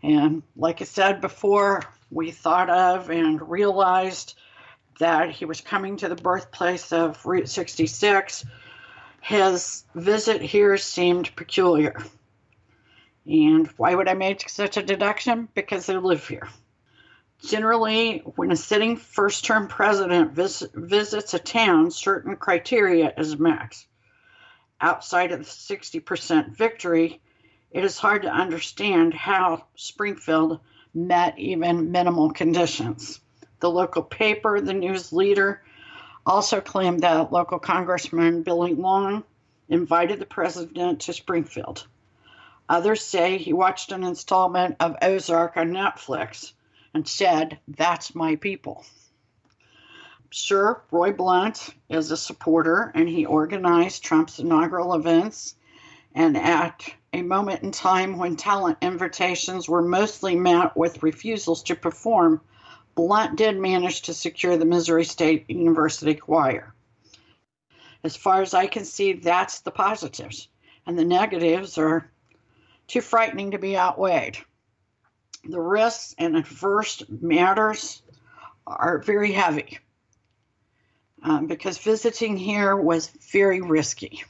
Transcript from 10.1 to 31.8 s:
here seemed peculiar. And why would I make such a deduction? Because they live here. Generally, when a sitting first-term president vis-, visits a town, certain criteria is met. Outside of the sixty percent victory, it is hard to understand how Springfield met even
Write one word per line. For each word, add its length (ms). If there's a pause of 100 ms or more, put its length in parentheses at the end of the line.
here 380
seemed 580
peculiar. 600 (1300)
And 400 (100)
why 180
would 140
I 60
make 340
such 280
a 60
deduction? 720
Because 320
they 100
live 300
here. 220 (960)
Generally, 760 (160)
when 140
a 60
sitting 400
first-term 720
president 640
vis-, 420
visits 600
a 40
town, 520
certain 460
criteria 800
is 220
met. 460 (960)
Outside 520
of 80
the 40
sixty 560
percent 560
victory, 640 (500)
it 140
is 140
hard 240
to 100
understand 840
how 500 (120)
Springfield 840 (360)
met 440
even 540